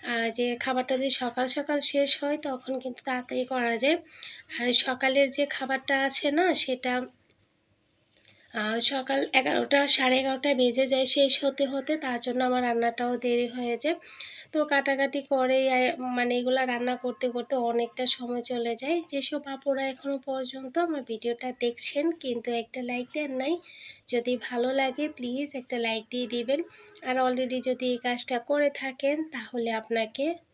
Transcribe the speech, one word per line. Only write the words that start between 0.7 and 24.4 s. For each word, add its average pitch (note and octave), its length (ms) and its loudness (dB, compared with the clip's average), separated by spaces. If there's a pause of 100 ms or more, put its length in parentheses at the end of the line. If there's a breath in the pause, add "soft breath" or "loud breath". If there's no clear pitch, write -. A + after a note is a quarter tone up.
যদি C4 120 0
সকাল B3+ 380 -2
সকাল D4 320 -2
শেষ C#4+ 440 2
হয় D4 140 0
তখন C4 420 -6
কিন্তু B3 260 -8
তাড়াতাড়ি B3+ 400 -4
করা A#3+ 320 0
যায়। C#4 200 2 (600 loud breath)
আর B3 120 2
সকালের C4 600 4
যে C#4+ 140 2
খাবারটা C4+ 580 -2
আছে C#4 280 0
না, E4 220 4
সেটা, B3+ 480 0 (1500 loud breath)
আহ, A3 260 0
সকাল C4+ 540 0
এগারোটা, C4+ 540 4
সাড়ে C4 320 6
এগারোটায় C4+ 360 2
বেজে B3 320 4
যায় C4 180 2
শেষ C#4 380 4
হতে C#4 220 2
হতে, C4+ 320 0
তার B3+ 220 -4
জন্য B3 240 0
আমার B3+ 200 2
রান্নাটাও A#3+ 540 0
দেরি A#3+ 300 0
হয়ে A#3+ 300 -4
যায়। D4+ 180 0 (560 loud breath)
তো D4+ 140 2
কাটাকাটি C#4 560 2
করে, C4 500 2
আহ, B3+ 300 2
মানে B3 360 0
এগুলা B3+ 280 2
রান্না B3 300 0
করতে B3 340 -4
করতে A#3+ 260 -2
অনেকটা A#3 520 0
সময় A#3+ 340 -4
চলে A#3 340 -2
যায়। D4+ 260 -2 (100)
যেসব C#4 340 -2
আপুরা C4+ 420 -2
এখনও C#4 300 -4
পর্যন্ত C4 600 -6
আমার E4 240 0
ভিডিওটা A#3+ 580 -4
দেখছেন C#4+ 520 0
কিন্তু B3 400 -4
একটা A#3 300 -4
লাইক B3 320 -6
দেন D4 180 -4
নাই, C4 240 0 (520 loud breath)
যদি B3 340 0